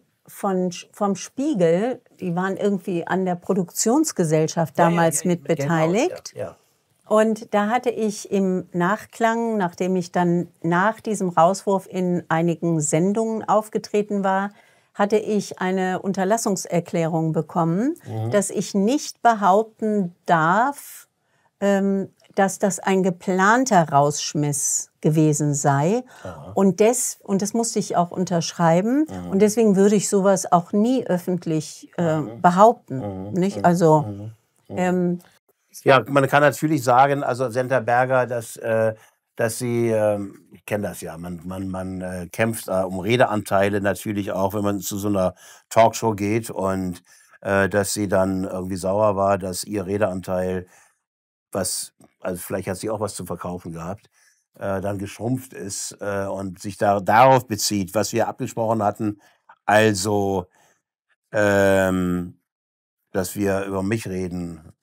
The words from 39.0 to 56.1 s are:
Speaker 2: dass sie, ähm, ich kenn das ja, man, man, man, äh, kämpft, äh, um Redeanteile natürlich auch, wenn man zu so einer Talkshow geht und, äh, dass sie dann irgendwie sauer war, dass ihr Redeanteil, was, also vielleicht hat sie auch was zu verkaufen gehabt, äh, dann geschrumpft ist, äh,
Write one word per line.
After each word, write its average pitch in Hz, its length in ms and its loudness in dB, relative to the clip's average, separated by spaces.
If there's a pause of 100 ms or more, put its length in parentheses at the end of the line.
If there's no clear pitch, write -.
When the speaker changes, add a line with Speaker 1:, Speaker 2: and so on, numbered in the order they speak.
Speaker 2:
dass 117 220 -2
sie, 120 300 0
ähm, 104 600 -2
ich - 140 -20
kenn 104 160 -4
das 92 180 -8
ja, 80 180 -12
man, 87 280 -12
man, 95 240 -8
man, 92 320 -8
äh, 90 280 -8
kämpft, 113 380 -4
äh, - 40 -6 (120)
um 92 160 -6
Redeanteile 104 800 2
natürlich 101 540 -4
auch, 95 200 -2
wenn 107 100 -2
man 101 180 0
zu 101 160 -8
so 101 100 -4
einer 92 280 0 (340)
Talkshow 113 460 2
geht 104 340 -4
und, 95 520 -4 (400)
äh, 98 280 2
dass 98 240 0
sie 104 160 -4
dann 95 340 2
irgendwie 92 320 -6
sauer 98 400 0
war, 98 220 2
dass 92 260 -8
ihr 104 220 -6
Redeanteil, 92 800 -4 (880)
was, - 400 -6 (260)
also 90 220 -8
vielleicht 95 260 -6
hat 95 100 -6
sie 107 120 -8
auch 107 100 -4
was 104 160 -6
zu 92 100 -10
verkaufen 90 460 -10
gehabt, 82 380 -12 (500)
äh, 98 220 -4
dann 98 160 -6
geschrumpft 104 560 -6
ist, - 480 -10
äh, 101 240 -4